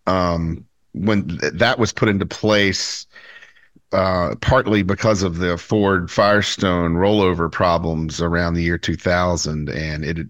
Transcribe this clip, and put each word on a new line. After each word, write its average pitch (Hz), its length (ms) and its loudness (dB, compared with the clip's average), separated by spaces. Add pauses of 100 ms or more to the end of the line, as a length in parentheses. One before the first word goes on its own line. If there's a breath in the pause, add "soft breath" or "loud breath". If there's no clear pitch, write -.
Um, 85 580 -2 (280)
when 101 340 0
th-, 73 260 -4
that 120 240 2
was 113 160 0
put 117 160 2
into 98 160 0
place, 101 800 0 (880 loud breath)
uh, 92 480 0
partly 110 420 2
because 98 400 0
of 85 140 -2
the 87 200 -2
Ford 98 540 0
Firestone 98 840 2
rollover 90 540 2
problems 82 680 0
around 85 340 0
the 85 80 0
year 85 160 0
two 82 200 -4
thousand, 85 720 -2
and 78 340 -6
it, 80 140 -4 (120)